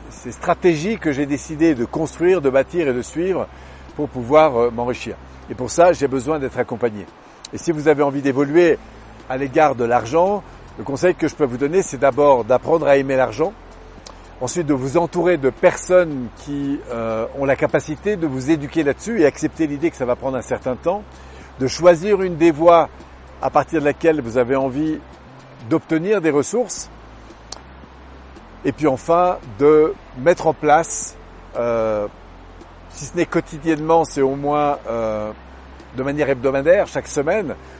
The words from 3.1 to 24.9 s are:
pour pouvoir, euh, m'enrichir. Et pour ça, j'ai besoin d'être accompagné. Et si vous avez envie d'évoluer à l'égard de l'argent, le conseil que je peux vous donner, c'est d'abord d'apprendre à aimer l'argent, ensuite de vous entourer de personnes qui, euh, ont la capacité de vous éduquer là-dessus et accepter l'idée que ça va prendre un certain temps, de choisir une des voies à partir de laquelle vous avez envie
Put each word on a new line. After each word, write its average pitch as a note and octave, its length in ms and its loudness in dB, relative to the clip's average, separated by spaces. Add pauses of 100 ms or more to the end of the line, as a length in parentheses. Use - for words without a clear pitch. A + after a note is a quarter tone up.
pour D3 120 -6
pouvoir, C3 480 4
euh, A#2+ 140 2
m'enrichir. A#2 460 -6 (340)
Et B2 40 -8
pour A#2 160 -6
ça, F3 220 6
j'ai C#3 140 0
besoin C3+ 320 -2
d'être C3 200 -6
accompagné. A2 460 -4 (480)
Et - 60 -10
si E3+ 140 -4
vous D3+ 160 0
avez D3 140 4
envie C#3+ 200 -2
d'évoluer C#3+ 560 2 (500)
à C3 80 -6
l'égard C#3 380 2
de A#2+ 100 -2
l'argent, C#3 580 0 (360)
le A2+ 60 -12
conseil E3 300 0
que D#3 140 -2
je - 60 -6
peux D3+ 100 -2
vous A#2+ 140 -4
donner, D#3 240 0
c'est - 160 -6
d'abord C3+ 460 4
d'apprendre C#3 420 0
à C#3 100 6
aimer C3+ 200 0
l'argent, C3 360 0 (880)
ensuite D3 260 -6
de D3 80 2
vous C3 220 -2
entourer E3+ 400 0
de C3+ 140 2
personnes E3 800 2 (100)
qui, C#3+ 420 -6 (100)
euh, A2+ 360 -4 (120)
ont C#3 60 -4
la C3+ 120 2
capacité D#3 600 -2
de E3 100 -4
vous C3 240 -4
éduquer D#3 320 0
là-dessus F3+ 380 -2
et D3 60 6
accepter E3 400 -2
l'idée C#3+ 240 -2
que - 60 -18
ça B2+ 100 -4
va A#2+ 100 0
prendre C3 200 -6
un A#2 60 -4
certain B2 340 -6
temps, F#3+ 260 -4 (580)
de C3 60 -2
choisir F3+ 560 2
une F3+ 140 -4
des E3 140 4
voies E3 380 6 (540)
à C3 80 -2
partir D3+ 300 0
de C#3+ 40 -4
laquelle D#3 360 2
vous A#2 180 -4
avez B2+ 180 0
envie C#3+ 420 -4 (680)